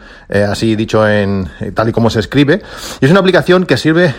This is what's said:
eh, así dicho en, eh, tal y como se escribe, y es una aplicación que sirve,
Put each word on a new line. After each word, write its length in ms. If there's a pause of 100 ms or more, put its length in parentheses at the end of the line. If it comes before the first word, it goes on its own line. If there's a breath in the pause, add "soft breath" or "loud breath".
(280 loud breath)
eh, 140
así 340
dicho 320
en, 400 (120)
eh, 120
tal 160
y 40
como 180
se 100
escribe, 400 (400 loud breath)
y 60
es 40
una 100
aplicación 440
que 140
sirve, 400